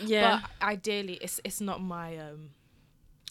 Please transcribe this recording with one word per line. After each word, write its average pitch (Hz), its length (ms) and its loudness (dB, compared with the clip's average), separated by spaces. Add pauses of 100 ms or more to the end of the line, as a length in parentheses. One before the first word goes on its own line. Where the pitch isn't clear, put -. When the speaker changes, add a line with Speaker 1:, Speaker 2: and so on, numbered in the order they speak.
Speaker 1:
Yeah. 220 400 6 (180)
Speaker 2:
But 202 60 2
ideally, 202 560 -2
it's, - 220 -6
it's 202 180 -6
not 196 180 -4
my, 170 380 -6
um, 151 320 -14 (800)